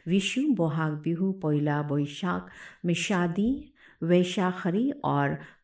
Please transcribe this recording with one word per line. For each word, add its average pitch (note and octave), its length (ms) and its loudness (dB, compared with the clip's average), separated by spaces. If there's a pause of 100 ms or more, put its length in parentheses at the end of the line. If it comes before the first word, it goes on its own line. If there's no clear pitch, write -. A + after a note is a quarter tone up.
विशु, F#3+ 420 2
बोहाग D#3+ 420 2
बिहु, E3 400 -2
पोइला D3 500 0
बोईशाख, D3 680 -2 (380)
मिशादी, F3 880 0 (280)
वैशाखरी F3+ 880 2 (120)
और C#3+ 340 0 (260)